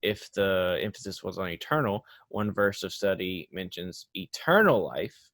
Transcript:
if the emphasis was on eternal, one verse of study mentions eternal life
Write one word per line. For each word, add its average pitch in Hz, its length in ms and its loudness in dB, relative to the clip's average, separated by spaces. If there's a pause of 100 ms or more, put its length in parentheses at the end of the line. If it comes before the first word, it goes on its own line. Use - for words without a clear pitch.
if 101 320 -2
the 92 480 2
emphasis 98 420 -6
was 92 140 -6
on 95 120 -4
eternal, 107 540 0 (260)
one 104 220 -2
verse 101 320 2
of 95 100 -6
study 92 580 -2
mentions 90 640 -8
eternal 156 680 4
life 73 320 -6 (160)